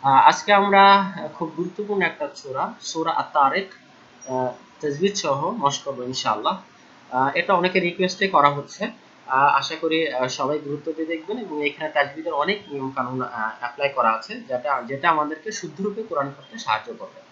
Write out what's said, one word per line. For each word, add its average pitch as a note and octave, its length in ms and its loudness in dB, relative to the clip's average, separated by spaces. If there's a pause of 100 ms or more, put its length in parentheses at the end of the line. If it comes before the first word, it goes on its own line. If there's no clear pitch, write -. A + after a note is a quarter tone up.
আহ, C3+ 260 8
আজকে E3+ 240 4
আমরা G3 600 8 (220)
খুব D#3 220 -6
গুরুত্বপূর্ণ G3 460 -4
একটা D#3 340 -2
সূরা, D3 360 -6 (100)
সূরা D#3+ 300 -4
আত-তারিক, D3+ 560 0 (600)
আহ, B2+ 240 -2 (280)
তাজবিদ D#3 340 0
সহ D3+ 360 -2
মস্ক D3 340 -2
করবো B2 180 -8
ইনশাআল্লাহ। B2+ 540 -2 (540)
আহ, C3 240 2
এটা F3 200 2
অনেকে F3+ 260 2
রিকোয়েস্টে F3+ 480 -2
করা C#3+ 220 6
হচ্ছে। C#3+ 340 -8
আহ, C3+ 720 0
আশা C#3+ 240 -2
করি, D#3+ 340 0
আহ, B2+ 140 0
সবাই C#3+ 300 -2
গুরুত্ব C#3+ 340 -6
দিয়ে D#3+ 140 -4
দেখবেন E3 320 -6
এবং D3+ 280 -4
এখানে D3+ 240 -4
তাজবিদের D3+ 420 -2
অনেক E3+ 360 -2
নিয়ম C3+ 220 -6
কানুন, B2+ 320 -4
আহ, A2 360 -6
অ্যাপ্লাই C#3 300 -4
করা B2 220 2
আছে, G3+ 300 -4
যেটা, C3 460 -4
যেটা C3+ 240 0
আমাদেরকে D#3 420 -2
শুদ্ধরূপে G3 500 -6
কোরআন C#3 340 -4
পড়তে - 220 -18
সাহায্য A2 400 -4
করবে। F#2+ 220 -16 (120)